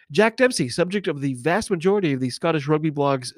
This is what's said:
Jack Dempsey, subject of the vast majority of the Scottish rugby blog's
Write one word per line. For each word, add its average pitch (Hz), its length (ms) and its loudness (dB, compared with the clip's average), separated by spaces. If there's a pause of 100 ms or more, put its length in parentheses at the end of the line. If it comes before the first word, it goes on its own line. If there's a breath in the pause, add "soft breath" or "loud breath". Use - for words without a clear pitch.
(120 soft breath)
Jack 214 240 4
Dempsey, 254 320 2
subject 180 380 -2
of 143 140 -2
the 139 140 -2
vast 160 360 0
majority 185 420 2
of 131 80 -2
the 127 100 -2
Scottish 160 360 -2
rugby 151 240 2
blog's 139 480 -2